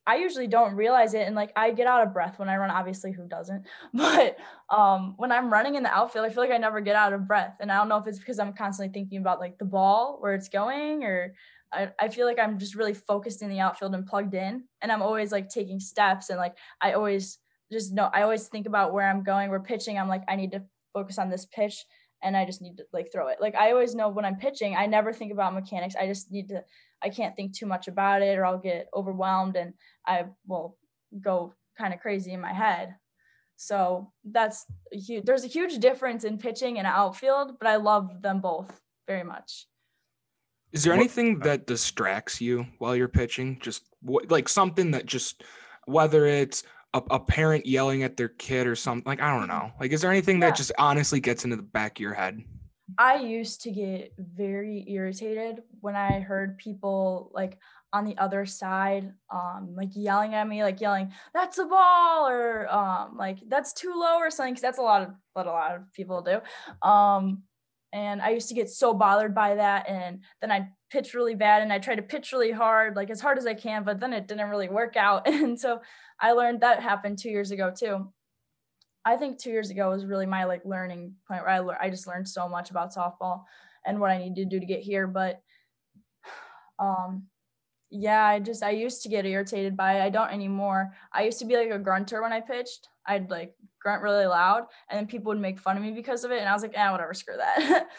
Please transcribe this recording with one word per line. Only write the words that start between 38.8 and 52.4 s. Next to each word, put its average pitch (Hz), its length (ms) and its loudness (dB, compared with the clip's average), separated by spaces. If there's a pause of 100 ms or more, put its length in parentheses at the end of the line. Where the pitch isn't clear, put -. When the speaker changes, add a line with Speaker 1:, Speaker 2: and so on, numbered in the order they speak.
Speaker 1:
very 190 160 -6
much. - 440 -16 (1040)
Speaker 2:
Is 147 100 -2
there 170 100 6
Speaker 3:
What - 0 -
Speaker 2:
anything 233 480 4
that 143 260 2
distracts 107 760 -2
you 120 260 0 (120)
while 123 180 0
you're 123 120 2
pitching? 127 520 -2
Just - 240 -10 (180)
wh-, 131 280 0
like, 156 180 4
something 185 420 2
that 135 160 0
just, - 380 -6 (420)
whether 151 400 6
it's 143 380 2 (300)
a, 131 160 0
a 127 100 2
parent 156 460 2
yelling 135 360 2
at 131 140 -4
their 120 120 -2
kid 127 380 -2
or 117 80 0
something, 120 340 -4
like, 135 120 -4
I 143 180 2
don't 98 140 -2
Speaker 1:
Mm-hmm. 87 80 -2
Speaker 2:
know. 107 180 -8
Like, 131 140 -2
is 156 80 0
there 180 100 2
anything 190 300 4
that 170 120 8
Speaker 1:
Yeah. - 40 0
Speaker 2:
just 135 220 -4
honestly 143 420 4
gets 120 240 0
into 120 120 -2
the 104 60 -10
back 107 360 -4
of - 20 -14
your 104 140 -4
head? 98 280 -4 (560)